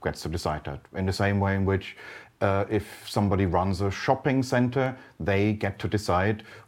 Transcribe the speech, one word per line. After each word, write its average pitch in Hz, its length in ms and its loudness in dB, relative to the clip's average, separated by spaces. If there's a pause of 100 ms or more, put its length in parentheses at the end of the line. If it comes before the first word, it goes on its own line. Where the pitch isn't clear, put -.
gets - 220 -4
to 80 60 -6
decide 78 340 -4
that, 71 160 -10 (160)
in 95 100 -2
the 95 80 2
same 101 280 0
way 98 140 2
in 98 100 0
which, 95 300 0 (460)
uh, 98 280 2
if - 360 -4
somebody 98 400 2
runs 90 360 2
a 98 100 0
shopping 135 500 0
center, 127 560 0 (220)
they 101 340 2
get 104 240 -4
to - 100 -4
decide 101 540 0 (260)